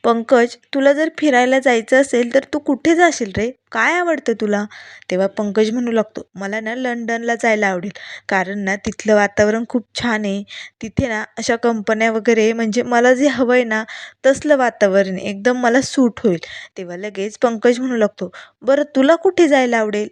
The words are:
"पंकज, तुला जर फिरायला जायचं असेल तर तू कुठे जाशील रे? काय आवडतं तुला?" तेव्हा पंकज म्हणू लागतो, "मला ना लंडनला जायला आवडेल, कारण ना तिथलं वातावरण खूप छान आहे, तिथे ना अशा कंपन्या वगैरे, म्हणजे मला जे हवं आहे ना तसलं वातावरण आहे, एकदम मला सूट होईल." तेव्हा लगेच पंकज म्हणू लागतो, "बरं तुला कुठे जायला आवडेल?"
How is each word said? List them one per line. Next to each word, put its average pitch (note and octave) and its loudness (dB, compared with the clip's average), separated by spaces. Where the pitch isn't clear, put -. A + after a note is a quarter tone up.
"पंकज, A#3 2
तुला C#4 4
जर D4+ 0
फिरायला B3+ 2
जायचं B3+ 2
असेल A#3+ 0
तर C4+ 2
तू D4 -4
कुठे D4 0
जाशील D#4+ 0
रे? G#3+ -2
काय A#3+ 0
आवडतं E4+ -2
तुला?" G#3 -2
तेव्हा F#3 0
पंकज G#3+ -2
म्हणू A#3+ -4
लागतो, A3 -4
"मला G3 -6
ना A3 -8
लंडनला A#3 -4
जायला G#3+ 0
आवडेल, F#3 -4
कारण F#3+ -2
ना G3 -2
तिथलं G#3+ 0
वातावरण G#3 2
खूप A#3+ -4
छान G#3+ -4
आहे, G3+ -4
तिथे A3+ -4
ना A3 -6
अशा A#3 -2
कंपन्या A3+ -2
वगैरे, A3 2
म्हणजे A3+ -2
मला B3 4
जे C4+ 2
हवं B3 0
आहे B3 2
ना A3 -2
तसलं C#4 2
वातावरण G3 2
आहे, F3+ -6
एकदम A3 -2
मला B3 4
सूट B3 0
होईल." F3+ 2
तेव्हा F3 -10
लगेच G3+ -8
पंकज A#3+ 2
म्हणू B3+ -4
लागतो, G3+ -2
"बरं C4+ 2
तुला C#4 4
कुठे F4+ 4
जायला B3+ 2
आवडेल?" G#3+ -2